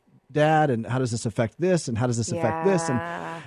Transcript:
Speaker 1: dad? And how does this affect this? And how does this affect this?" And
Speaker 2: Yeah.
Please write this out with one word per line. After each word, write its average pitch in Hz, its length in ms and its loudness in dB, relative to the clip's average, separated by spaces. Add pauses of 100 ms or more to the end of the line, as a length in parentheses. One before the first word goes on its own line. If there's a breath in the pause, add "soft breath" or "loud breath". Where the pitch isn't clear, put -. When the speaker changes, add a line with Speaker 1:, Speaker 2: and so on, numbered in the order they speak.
(320)
Speaker 1:
dad? 151 380 4
And 113 180 0
how 120 120 0
does 127 120 0
this 117 140 -4
affect 113 340 -2
this? 175 280 2
And 120 100 -2
how 123 100 2
does 117 100 0
this 117 160 -2
affect 165 320 -2
this?" 170 240 2
And 165 100 0
Speaker 2:
Yeah. 165 460 -8